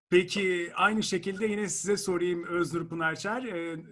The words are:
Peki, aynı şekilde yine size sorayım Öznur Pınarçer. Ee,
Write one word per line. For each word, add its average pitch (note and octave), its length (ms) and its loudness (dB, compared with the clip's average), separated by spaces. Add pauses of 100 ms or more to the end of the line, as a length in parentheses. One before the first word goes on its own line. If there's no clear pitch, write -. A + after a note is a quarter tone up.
(100)
Peki, F3+ 640 2
aynı G#3 280 4
şekilde F#3+ 440 -2
yine G#3 220 0
size G3 280 0
sorayım F3 480 0
Öznur E3 440 0
Pınarçer. E3 560 -2
Ee, E3+ 320 -4 (160)